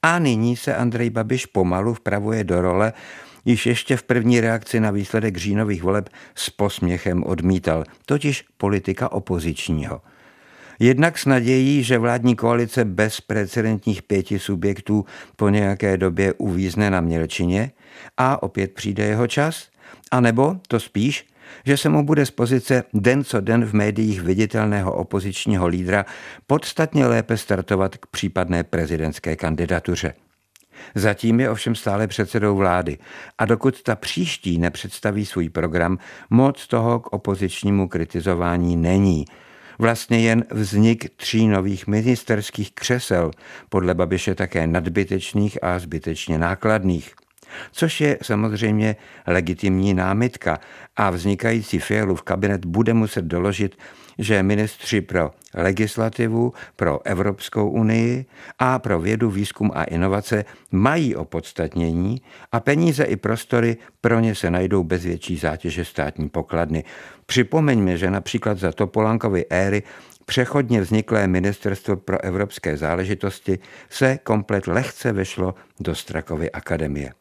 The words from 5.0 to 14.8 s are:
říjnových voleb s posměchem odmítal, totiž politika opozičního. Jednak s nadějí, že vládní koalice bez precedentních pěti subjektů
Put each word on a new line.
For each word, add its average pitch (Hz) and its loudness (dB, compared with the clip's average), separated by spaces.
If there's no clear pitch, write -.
říjnových 101 -2
voleb 98 0
s - -8
posměchem 90 -2
odmítal, 85 0
totiž 143 -2
politika 98 -2
opozičního. 80 -4
Jednak 139 4
s - -2
nadějí, 131 4
že 120 2
vládní 117 2
koalice 117 0
bez 107 0
precedentních 107 -2
pěti 98 0
subjektů 98 -2